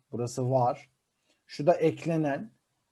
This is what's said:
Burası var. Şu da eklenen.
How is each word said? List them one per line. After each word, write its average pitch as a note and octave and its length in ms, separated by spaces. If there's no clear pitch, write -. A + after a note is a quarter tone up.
Burası B2 400
var. B2 380
Şu - 220
da F3 60
eklenen. D#3+ 800